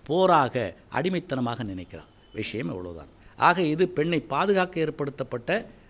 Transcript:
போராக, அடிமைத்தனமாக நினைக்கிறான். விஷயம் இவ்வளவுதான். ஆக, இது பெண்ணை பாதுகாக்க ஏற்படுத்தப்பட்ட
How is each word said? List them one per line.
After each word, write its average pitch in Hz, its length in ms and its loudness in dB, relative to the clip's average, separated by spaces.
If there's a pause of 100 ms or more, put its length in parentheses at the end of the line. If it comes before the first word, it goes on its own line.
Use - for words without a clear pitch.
போராக, 147 680 4 (200)
அடிமைத்தனமாக 131 680 -2
நினைக்கிறான். 90 420 -10 (280)
விஷயம் 110 360 -6
இவ்வளவுதான். 87 380 -10 (300)
ஆக, 175 240 4
இது 165 260 2
பெண்ணை 165 320 0
பாதுகாக்க 180 600 0
ஏற்படுத்தப்பட்ட 147 880 -4 (240)